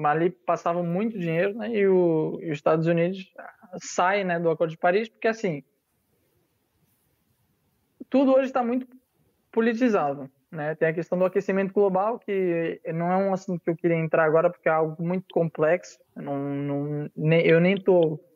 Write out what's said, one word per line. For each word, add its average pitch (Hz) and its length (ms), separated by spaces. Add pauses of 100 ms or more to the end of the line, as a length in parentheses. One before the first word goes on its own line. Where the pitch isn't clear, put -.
ali 160 260
passavam 175 540
muito 202 340
dinheiro, 175 360
né? 226 200
E 202 120
o, 170 560
e 165 80
os 147 80
Estados 160 280
Unidos, 175 520
ah, - 440
sai, 196 420
né, 175 140
do 170 120
Acordo 165 220
de 160 60
Paris, 196 300
porque, - 200
assim, 196 340 (2500)
tudo 269 260
hoje 262 180
tá 262 100
muito 247 240 (680)
politizado, 214 800 (200)
né? 156 240
Tem 160 140
a 165 40
questão 170 260
do 185 60
aquecimento 190 480
global, 202 460
que 175 640 (120)
não 170 200
é 185 40
um 196 160
assunto 180 300
que - 80
eu 165 60
queria 170 200
entrar 160 280
agora, 160 260
porque - 180
é 160 40
algo 160 300
muito 180 300
complexo. 165 680 (180)
Eu - 60
não, 143 160 (160)
não, 143 600
nem, 165 300
eu 165 140
nem 185 200
tô 170 380 (180)